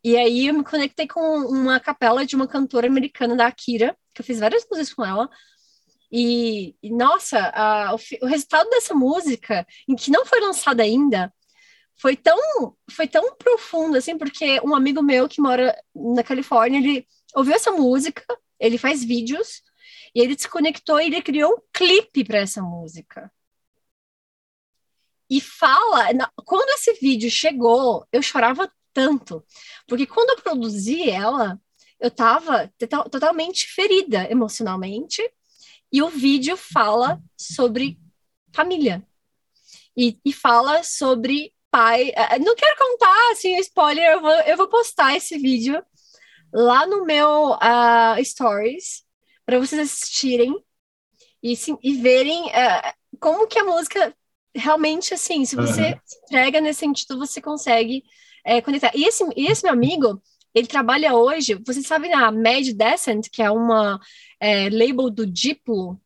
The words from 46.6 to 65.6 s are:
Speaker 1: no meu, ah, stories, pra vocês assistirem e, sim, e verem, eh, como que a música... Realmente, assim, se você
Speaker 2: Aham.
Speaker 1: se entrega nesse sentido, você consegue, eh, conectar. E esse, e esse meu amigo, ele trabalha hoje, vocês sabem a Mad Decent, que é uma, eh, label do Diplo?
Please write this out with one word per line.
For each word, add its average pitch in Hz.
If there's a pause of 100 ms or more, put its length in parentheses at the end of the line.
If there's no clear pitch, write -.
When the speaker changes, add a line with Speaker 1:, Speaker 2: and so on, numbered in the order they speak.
Speaker 1:
no 392
meu, 302
ah, 233
stories, 233 (400)
pra 247
vocês 285
assistirem 254 (880)
e, 233
sim, 302
e 277
verem, 262
eh, 233 (260)
como 370
que 453
a 415
música... 339 (400)
Realmente, 311
assim, 311
se 269
você 240
Speaker 2:
Aham. 320
Speaker 1:
se -
entrega 269
nesse 302
sentido, 277
você 285
consegue, 262 (420)
eh, 233
conectar. 277
E 285
esse, 415 (120)
e 277
esse 415
meu 339
amigo, 247 (320)
ele 233
trabalha 269
hoje, 247 (120)
vocês 269
sabem 311
a 233
Mad 233
Decent, 220
que -
é 208
uma, 220 (400)
eh, 202
label 247
do 214
Diplo? 190